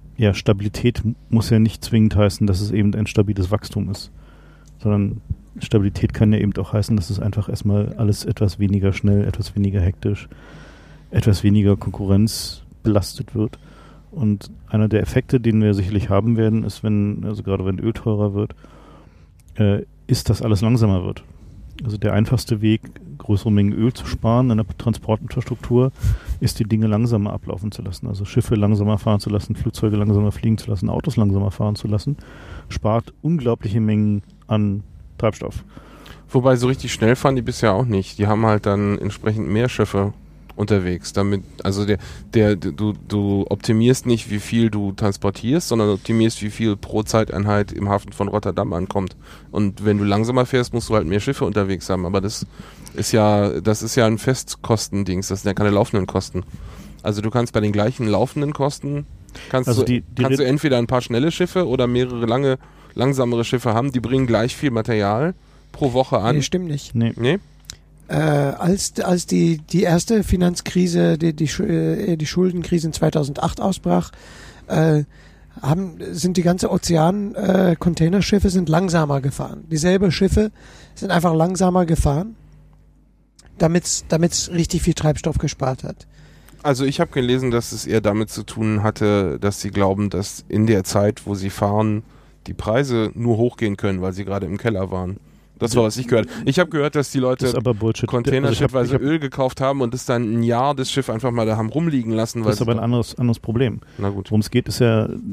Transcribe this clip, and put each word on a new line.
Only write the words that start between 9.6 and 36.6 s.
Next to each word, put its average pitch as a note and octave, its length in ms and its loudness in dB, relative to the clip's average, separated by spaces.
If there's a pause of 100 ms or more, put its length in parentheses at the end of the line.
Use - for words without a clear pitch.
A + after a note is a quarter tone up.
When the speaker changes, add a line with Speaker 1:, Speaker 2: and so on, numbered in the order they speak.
Speaker 1:
hektisch, G2 480 -2 (840)
etwas - 320 2
weniger G2+ 340 4
konkurrenzbelastet - 1600 -2
wird. A2 240 -4 (520)
Und G#2+ 400 -2 (180)
einer G#2+ 200 2
der G#2 120 2
Effekte, - 400 0
den A2 220 2
wir G#2 120 4
sicherlich G2 360 -2
haben G#2+ 260 2
werden, A2 280 2
ist, G#2+ 200 -8
wenn, G#2 400 0
also G#2 180 -6
gerade G2 220 -2
wenn F#2+ 140 -2
Öl A2+ 140 -2
teurer G#2 420 -2
wird, G#2 200 -4 (1000)
äh, G2+ 260 2 (240)
ist, - 240 0
dass G#2+ 120 0
alles G#2+ 180 2
langsamer A2 440 2
wird. G2+ 200 -8 (580)
Also A2 140 -4
der G2+ 160 0
einfachste A2 480 0
Weg, A2 220 2 (360)
größere G#2+ 320 0
Mengen G#2 220 4
Öl A#2 220 0
zu - 120 -12
sparen A#2+ 440 2
in A2 80 2
der G#2+ 80 0 (100)
Transportinfrastruktur, A#2+ 1160 -2 (480)
ist, - 180 -2
die - 60 0
Dinge A2 220 2
langsamer G#2+ 460 0
ablaufen G2 400 -8
zu - 80 -12
lassen. - 260 -10
Also G2+ 200 -6
Schiffe - 280 0
langsamer G#2 440 2
fahren G#2 220 0
zu - 100 -6
lassen, G#2 260 -2
Flugzeuge - 400 -2
langsamer G#2 360 2
fliegen A2 260 0
zu - 120 -14
lassen, G#2 200 -2
Autos C#3 260 -4
langsamer G2+ 340 2
fahren G#2+ 260 -2
zu - 120 -6
lassen, G#2+ 280 -2 (520)
spart - 540 -2
unglaubliche A#2+ 580 0
Mengen G#2+ 420 2 (240)
an G#2 360 0 (340)
Treibstoff. - 480 -4 (640)
Speaker 2:
Wobei, C3 280 4
so A#2+ 100 0